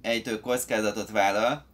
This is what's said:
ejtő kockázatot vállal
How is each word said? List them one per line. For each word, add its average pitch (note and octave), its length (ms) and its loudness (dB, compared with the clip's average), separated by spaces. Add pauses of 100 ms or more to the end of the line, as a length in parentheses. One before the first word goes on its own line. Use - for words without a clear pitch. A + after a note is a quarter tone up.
ejtő A2+ 380 -2
kockázatot A2 680 -2
vállal G#2+ 640 2